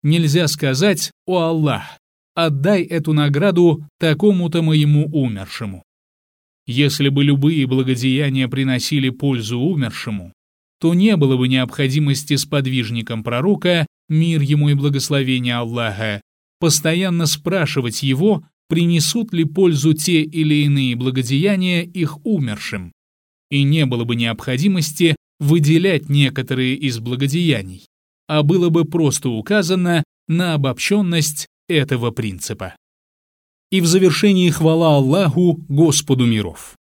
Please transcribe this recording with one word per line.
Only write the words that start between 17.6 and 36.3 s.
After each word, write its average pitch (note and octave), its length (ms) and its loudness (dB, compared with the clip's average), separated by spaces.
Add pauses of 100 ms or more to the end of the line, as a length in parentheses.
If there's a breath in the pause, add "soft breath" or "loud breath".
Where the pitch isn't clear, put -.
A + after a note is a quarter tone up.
его, D#3+ 420 0 (240 loud breath)
принесут E3+ 640 0
ли E3 100 0
пользу D#3 500 2
те D#3 280 0
или D3+ 440 0
иные C3+ 300 0
благодеяния C#3+ 840 0
их E3+ 420 -6
умершим, A2 680 -4 (580)
и C#3+ 140 0
не D3 240 2
было A#2+ 160 -2
бы A#2 120 -2
необходимости D3 1000 0 (240)
выделять D#3+ 680 2
некоторые C3 680 0
из C3 240 -6
благодеяний, B2+ 840 -4 (420)
а D3+ 160 0
было F3 260 2
бы E3 160 2
просто D3+ 440 -2
указано F3 720 0 (240)
на E3+ 260 0
обобщённость D#3 960 -2 (200)
этого B2+ 440 0
принципа. G2+ 640 -8 (960)
И F#3+ 100 2
в E3+ 40 2
завершении F#3 640 4
хвала D#3+ 460 2
Аллаху, D#3+ 600 2 (120)
Господу C#3+ 580 2
миров. G#2 560 -4